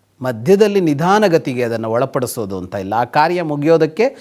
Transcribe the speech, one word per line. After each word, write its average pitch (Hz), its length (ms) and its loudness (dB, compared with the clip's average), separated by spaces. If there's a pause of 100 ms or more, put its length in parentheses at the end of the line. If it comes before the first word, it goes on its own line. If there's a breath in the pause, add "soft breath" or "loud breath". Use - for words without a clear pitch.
(220)
ಮಧ್ಯದಲ್ಲಿ 190 600 2
ನಿಧಾನಗತಿಗೆ 165 840 2
ಅದನ್ನು 113 260 -4
ಒಳಪಡಿಸೋದು 120 680 -2
ಅಂತ 92 180 -10
ಇಲ್ಲ. 98 180 -6
ಆ 117 100 0
ಕಾರ್ಯ 165 380 0
ಮುಗಿಯೋದಕ್ಕೆ 160 800 0